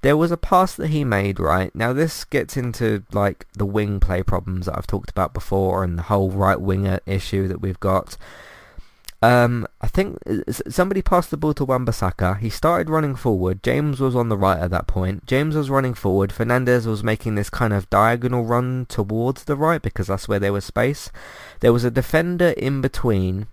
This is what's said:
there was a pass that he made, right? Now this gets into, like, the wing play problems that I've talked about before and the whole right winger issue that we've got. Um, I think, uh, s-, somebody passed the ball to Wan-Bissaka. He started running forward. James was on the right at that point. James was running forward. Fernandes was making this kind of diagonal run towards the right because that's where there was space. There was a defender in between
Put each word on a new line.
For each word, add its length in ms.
there 160
was 140
a 60
pass 400
that 120
he 160
made, 360
right? 340
Now 180
this 320
gets 320
into, 460
like, 420
the 120
wing 320
play 240
problems 440
that 120
I've 80
talked 240
about 240
before 480
and 160
the 60
whole 260
right 300
winger 460
issue 420
that 120
we've 200
got. 360
Um, 440
I 80
think, 300
uh, 180
s-, 220
somebody 340
passed 280
the 60
ball 180
to 100
Wan-Bissaka. 760
He 120
started 400
running 260
forward. 460
James 360
was 160
on 140
the 80
right 240
at 100
that 160
point. 400
James 300
was 140
running 240
forward. 360
Fernandes 560
was 160
making 320
this 160
kind 220
of 180
diagonal 540
run 440
towards 560
the 120
right 260
because 240
that's 220
where 100
there 140
was 120
space. 460
There 120
was 100
a 80
defender 600
in 300
between 720